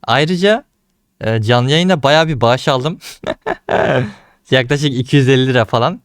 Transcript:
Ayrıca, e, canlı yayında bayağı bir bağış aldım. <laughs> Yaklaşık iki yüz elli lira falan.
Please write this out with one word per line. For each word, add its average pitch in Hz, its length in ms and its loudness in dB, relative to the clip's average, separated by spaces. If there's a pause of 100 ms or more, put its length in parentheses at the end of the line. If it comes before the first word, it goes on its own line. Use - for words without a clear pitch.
Ayrıca, 175 600 0 (580)
e, 110 200 -2
canlı 123 300 0
yayında 170 320 0
bayağı 156 240 4
bir 143 140 -4
bağış 123 260 0
aldım. 143 320 -2 (720)
<laughs> - 800 -4
Yaklaşık 135 420 0
iki 127 220 -2
yüz 135 140 4
elli 131 180 4
lira 123 180 2
falan. 135 380 -2